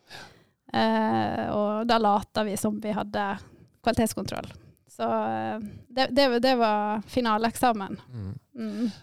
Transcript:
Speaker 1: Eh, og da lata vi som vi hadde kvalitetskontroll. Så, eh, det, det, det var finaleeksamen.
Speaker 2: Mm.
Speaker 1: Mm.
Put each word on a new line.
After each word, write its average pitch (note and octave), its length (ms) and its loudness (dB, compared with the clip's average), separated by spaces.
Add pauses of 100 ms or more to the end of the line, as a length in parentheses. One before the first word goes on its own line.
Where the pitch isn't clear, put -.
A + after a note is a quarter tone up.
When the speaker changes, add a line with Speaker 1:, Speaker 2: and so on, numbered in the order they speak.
(680)
Speaker 1:
Eh, A3 800 2
og G#3 400 0
da A#3 100 4
lata G#3+ 460 2
vi G#3 140 -4
som G#3+ 240 -2
vi G#3 100 -4
hadde G#3 360 -4 (560)
kvalitetskontroll. A3+ 640 -2 (360)
Så, - 200 -6
eh, A3 540 -2 (260)
det, B3+ 240 0
det, C#4 160 4 (140)
det C4 180 4
var G#3+ 480 0
finaleeksamen. A3+ 1000 0
Speaker 2:
Mm. G#2+ 260 -8 (220)
Speaker 1:
Mm. A3 360 -4 (120)